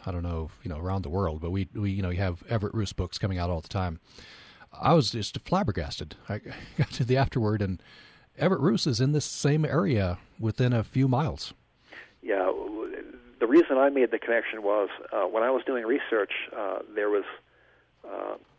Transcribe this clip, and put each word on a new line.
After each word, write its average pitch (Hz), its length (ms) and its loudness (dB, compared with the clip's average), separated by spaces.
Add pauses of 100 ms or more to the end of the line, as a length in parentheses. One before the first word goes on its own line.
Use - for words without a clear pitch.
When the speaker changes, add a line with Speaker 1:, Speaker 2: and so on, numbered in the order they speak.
Speaker 1:
I 95 60 -4
don't 87 100 -4
know, 82 300 -4 (100)
you - 80 -8
know, 78 80 -6
around 92 240 -2
the 71 80 -6
world, 80 320 -2
but 85 80 -4
we, 95 240 -2
we, 104 160 -2
you 98 140 -2
know, 90 80 0
you 90 80 -2
have 90 300 -2
Everett 104 260 -2
Roos 104 180 -2
books - 240 -4
coming 95 220 -2
out 87 100 0
all 82 120 -2
the - 60 -16
time. 90 320 -4 (800)
I 147 120 4
was 147 180 4
just - 280 -6
flabbergasted. 101 760 -2 (120)
I 104 140 -6 (180)
<laughs> - 180 -10
got - 140 2
to - 120 -2
the 123 140 4
afterward, 110 440 2
and 95 200 -2 (560)
Everett 170 240 2
Roos 190 260 2
is 110 120 2
in 131 120 4
this 151 140 0
same 151 400 2
area 123 520 2 (220)
within 123 340 2
a 113 100 2
few 135 240 2
miles. 127 460 -2 (680)
Speaker 2:
Yeah, 98 240 0
w-, 107 500 -4 (440)
the 113 80 4
reason 147 300 6
I 139 120 6
made 131 220 4
the 107 80 0
connection 110 440 -2
was, 101 260 2 (220)
uh, 104 120 0
when 104 200 0
I 123 80 2
was 131 140 0
doing 123 200 -2
research, 117 480 0 (220)
uh, 98 240 -6 (140)
there 104 160 0
was, 101 140 2 (800)
uh, 98 300 -8 (220)